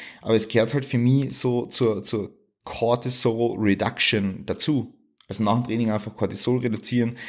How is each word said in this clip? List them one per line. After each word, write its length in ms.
aber 140
es 140
gehört 260
halt 100
für 140
mich 380
so 300
zur, 360
zur 340
Cortisol 920
Reduction 840
dazu. 480
Also 140
nach 120
dem 100
Training 260
einfach 240
Cortisol 460
reduzieren, 560